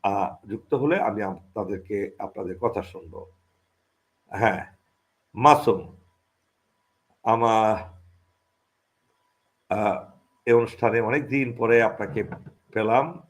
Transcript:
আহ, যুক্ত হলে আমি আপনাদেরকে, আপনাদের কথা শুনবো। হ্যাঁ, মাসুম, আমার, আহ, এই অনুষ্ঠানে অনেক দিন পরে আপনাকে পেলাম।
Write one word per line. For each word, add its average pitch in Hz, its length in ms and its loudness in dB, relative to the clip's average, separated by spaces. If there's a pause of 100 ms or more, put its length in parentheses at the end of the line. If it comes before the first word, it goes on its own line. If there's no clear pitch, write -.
আহ, 98 460 -4
যুক্ত - 240 -6
হলে 147 280 0
আমি 107 200 -2
আপনাদেরকে, 98 960 -8
আপনাদের 92 400 -10
কথা 101 220 -4
শুনবো। - 500 -18 (960)
হ্যাঁ, 98 360 0 (720)
মাসুম, 107 640 2 (1300)
আমার, 113 520 4 (1900)
আহ, - 400 -2 (360)
এই 120 80 4
অনুষ্ঠানে 117 480 2
অনেক 131 260 -2
দিন 127 300 -2
পরে 117 240 4
আপনাকে 107 420 -2 (500)
পেলাম। 120 560 0